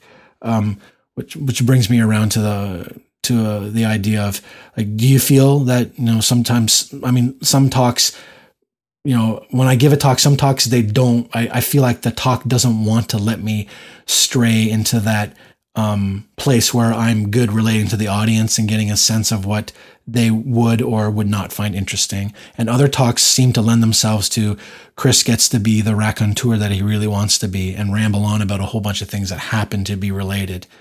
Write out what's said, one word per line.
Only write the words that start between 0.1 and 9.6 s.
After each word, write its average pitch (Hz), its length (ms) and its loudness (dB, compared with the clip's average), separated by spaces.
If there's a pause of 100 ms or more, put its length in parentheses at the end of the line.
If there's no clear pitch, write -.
Um, 104 360 -2 (360)
which, - 220 -12
which 131 280 -2
brings 123 260 4
me 120 100 4
around 107 300 2
to 113 100 0
the, 101 600 -6 (240)
to, 117 200 0
uh, 104 240 -4
the 113 160 0
idea 104 380 0
of, 101 180 -4 (360)
like, 107 200 -4
do 113 100 2
you 135 140 6
feel 139 400 6
that, 123 360 0
you 123 100 -2
know, 113 140 2
sometimes, 120 720 0 (120)
I 123 80 0
mean, 123 280 2
some 135 300 2
talks, 123 420 0 (920)
you 135 100 0
know, 113 360 0
when 127 180 2